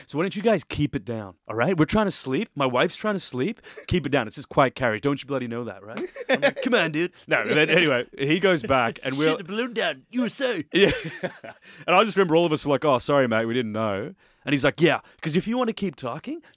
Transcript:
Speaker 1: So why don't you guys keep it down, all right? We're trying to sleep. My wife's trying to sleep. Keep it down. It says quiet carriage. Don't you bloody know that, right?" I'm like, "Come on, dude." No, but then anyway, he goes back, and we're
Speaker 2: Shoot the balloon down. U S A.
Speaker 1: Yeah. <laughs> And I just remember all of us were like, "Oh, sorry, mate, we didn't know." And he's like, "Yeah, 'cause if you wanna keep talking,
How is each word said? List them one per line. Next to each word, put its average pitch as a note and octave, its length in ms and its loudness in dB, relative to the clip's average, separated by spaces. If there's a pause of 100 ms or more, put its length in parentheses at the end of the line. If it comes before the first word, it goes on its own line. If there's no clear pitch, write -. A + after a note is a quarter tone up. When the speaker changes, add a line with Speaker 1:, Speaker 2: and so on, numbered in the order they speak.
Speaker 1:
So - 120 -12
why E3+ 60 0
don't G3 120 -6
you G#3 60 -6
guys G#3 220 2
keep - 320 -4
it B2 80 -6
down, A2 300 -10 (120)
all G#2+ 100 -8
right? D3+ 200 2
We're D#3 80 4
trying G#3+ 220 2
to F#3 40 0
sleep. C3+ 440 -4
My C#3+ 120 0
wife's C3 300 0
trying G#3+ 200 -4
to - 40 -6
sleep. C#3 400 -6 (260)
Keep D3+ 200 -2
it - 60 -4
down. B2+ 160 2
It - 60 -12
says C#3+ 120 -14
quiet C3+ 280 2
carriage. A2 280 0
Don't C#3+ 200 0
you - 40 -14
bloody C3 220 -4
know A#2 160 -6
that, G2 200 -12
right?" G#2+ 160 -12 (300)
I'm C4 100 2
like, C4+ 220 0
"Come B3 120 2
on, E3 180 2
dude." E3 200 -2 (140)
No, C#3 180 2
but A2+ 100 0
then D3+ 140 4
anyway, D3+ 380 2 (100)
he D3+ 240 0
goes F3+ 220 4
back, C3 420 2
and C3+ 140 -4
we're D#3 120 4
Speaker 2:
Shoot D#3+ 80 0
the G3 60 -12
balloon A3+ 300 -6
down. E3 380 -4
U B3 120 -2
S - 160 -6
A. A#3+ 320 -2
Speaker 1:
Yeah. F3+ 180 6 (320)
<laughs> F3+ 100 -8 (540)
And E3 100 4
I G#3 80 8
just G3+ 120 -2
remember F3 200 4
all E3+ 100 6
of D#3 60 0
us D3+ 120 -2
were C#3+ 80 -2
like, C3+ 120 0
"Oh, C3+ 140 4
sorry, C#3 300 2
mate, A2+ 180 2
we A#2 80 -2
didn't A2+ 180 -2
know." A2 420 -4 (300)
And C#3 100 -4
he's C#3 100 0
like, C#3+ 160 0
"Yeah, E3 200 4 (200)
'cause D#3 160 -4
if F3+ 100 2
you A#3 120 -2
wanna A3+ 160 -2
keep F#3 220 -6
talking, E3 440 -8 (160)